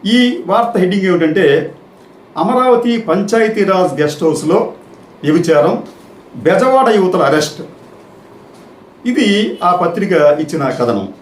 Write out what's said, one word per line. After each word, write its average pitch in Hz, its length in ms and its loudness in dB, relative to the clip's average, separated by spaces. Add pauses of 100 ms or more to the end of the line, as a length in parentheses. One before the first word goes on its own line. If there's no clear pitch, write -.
ఈ 247 400 2
వార్త 220 320 0
హెడ్డింగ్ 185 240 0
ఏమిటంటే, 165 720 0 (640)
"అమరావతి 240 640 0
పంచాయతీరాజ్ 196 1000 0
గెస్ట్ 147 240 -2
హౌస్లో 160 480 0 (500)
వ్యభిచారం, 160 600 0 (540)
బెజవాడ 247 520 2
యువతుల 196 340 2
అరెస్ట్." 143 400 -2 (1400)
ఇది 220 580 0
ఆ 180 120 2
పత్రిక 190 360 -2
ఇచ్చిన 147 580 2
కథనం. 110 380 -2 (140)